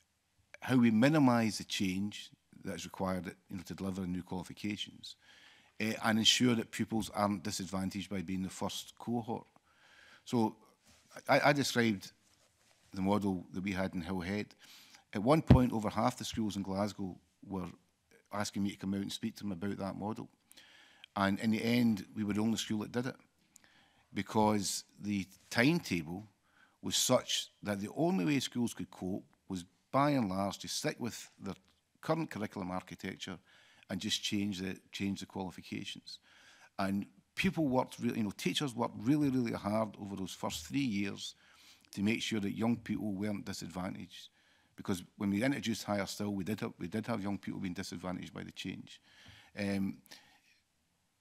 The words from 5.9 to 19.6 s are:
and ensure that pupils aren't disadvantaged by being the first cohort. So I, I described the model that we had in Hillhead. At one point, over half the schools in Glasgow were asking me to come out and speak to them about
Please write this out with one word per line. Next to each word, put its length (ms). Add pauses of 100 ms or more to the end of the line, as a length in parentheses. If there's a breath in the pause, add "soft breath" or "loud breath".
and 140
ensure 380
that 160
pupils 420
aren't 300
disadvantaged 640
by 120
being 200
the 80
first 480
cohort. 480 (800 soft breath)
So 320 (720)
I, 220
I 40
described 580 (840)
the 80
model 520
that 100
we 100
had 200
in 100
Hillhead. 440 (640 loud breath)
At 80
one 200
point, 320
over 160
half 280
the 80
schools 300
in 80
Glasgow 540 (280)
were 220 (640)
asking 320
me 80
to 60
come 160
out 80
and 100
speak 240
to 80
them 80
about 260